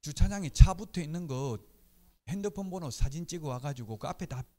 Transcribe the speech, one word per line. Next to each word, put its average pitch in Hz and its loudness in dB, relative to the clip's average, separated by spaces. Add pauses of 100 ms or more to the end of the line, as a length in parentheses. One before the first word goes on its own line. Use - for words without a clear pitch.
주차장에 190 2
차 - 10
붙어 190 -6
있는 165 -6
거 131 -4 (680)
핸드폰 196 -4
번호 175 -8
사진 147 0
찍어 165 -6
와가지고, 123 -8
그 - -8
앞에 143 -8
다 127 -8 (160)